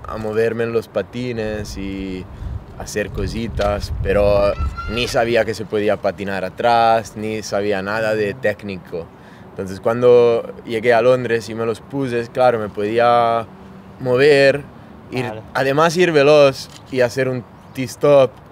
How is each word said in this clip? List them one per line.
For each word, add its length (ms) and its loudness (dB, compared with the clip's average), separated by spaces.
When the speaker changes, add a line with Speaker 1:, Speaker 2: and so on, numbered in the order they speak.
Speaker 1:
a 100 -10
moverme 480 -2
en 80 -4
los 160 -4
patines 880 -6
y 480 -8
hacer 320 -6
cositas, 840 -4
pero 500 2
ni 160 -2
sabía 380 0
que 100 -4
se 120 -10
podía 320 0
patinar 460 -4
atrás, 720 0
ni 260 -8
sabía 400 -2
nada 320 -4
de 200 -2
técnico. 720 -6
Entonces 300 -10
cuando 720 4
llegué 300 0
a 80 4
Londres 480 0
y 40 -10
me 120 -4
los 160 -4
puse, 500 -6
claro, 260 4
me 120 -6
podía 760 2
mover, 600 4
ir, 180 -6
Speaker 2:
Vale. 140 -12
Speaker 1:
además 460 2
ir 140 4
veloz 580 4
y 120 0
hacer 260 0
un 160 -6
T-stop, 560 2